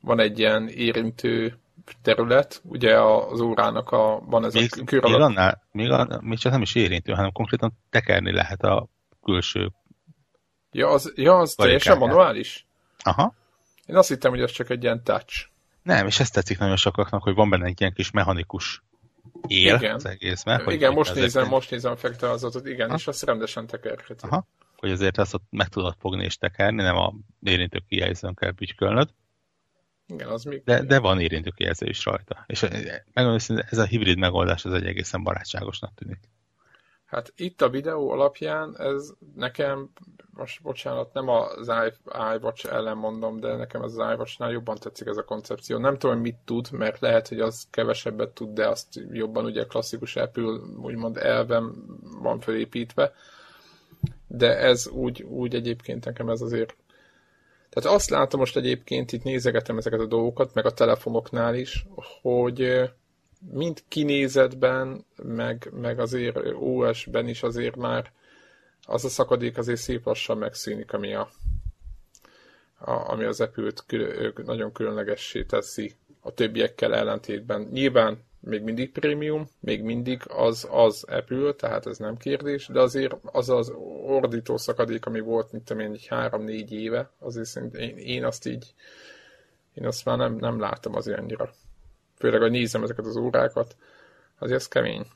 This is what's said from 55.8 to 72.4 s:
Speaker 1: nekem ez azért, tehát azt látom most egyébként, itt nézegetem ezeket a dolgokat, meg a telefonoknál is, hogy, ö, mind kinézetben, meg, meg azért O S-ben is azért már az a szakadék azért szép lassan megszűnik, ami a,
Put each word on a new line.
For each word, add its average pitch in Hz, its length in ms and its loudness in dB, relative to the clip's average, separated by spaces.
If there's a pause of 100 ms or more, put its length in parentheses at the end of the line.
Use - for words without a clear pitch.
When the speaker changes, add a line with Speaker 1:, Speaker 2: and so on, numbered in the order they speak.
Speaker 1:
nekem 117 240 -6
ez 117 120 -2
azért, 117 340 -4 (920)
tehát 180 280 2
azt - 120 0
látom 139 300 2
most 127 160 0
egyébként, 127 560 -2
itt 123 120 -8
nézegetem 120 540 -2
ezeket 110 220 -2
a 113 60 0
dolgokat, 117 480 0
meg 113 120 0
a 117 80 2
telefonoknál 117 840 0
is, - 300 -6 (360)
hogy, 123 400 0
ö, 127 220 2 (680)
mind 156 360 -6
kinézetben, 131 1200 2 (180)
meg, 117 460 -6 (120)
meg 120 180 -4
azért 120 380 -2 (220)
O 127 340 0
S-ben 117 340 -4
is 120 160 -8
azért 120 320 -4
már 120 360 -4 (760)
az 123 200 -2
a 127 40 -2
szakadék 120 480 0
azért 117 220 -4
szép 117 260 -6
lassan 113 320 -2
megszűnik, 107 560 -8
ami 101 200 -6
a, - 160 -6 (1500)